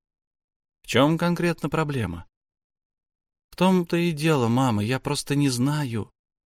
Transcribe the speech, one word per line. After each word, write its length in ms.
"В 60
чем 300
конкретно 500
проблема?" 580
"В 40
том-то 400
и 140
дело, 380
мама, 340
я 160
просто 380
не 120
знаю. 600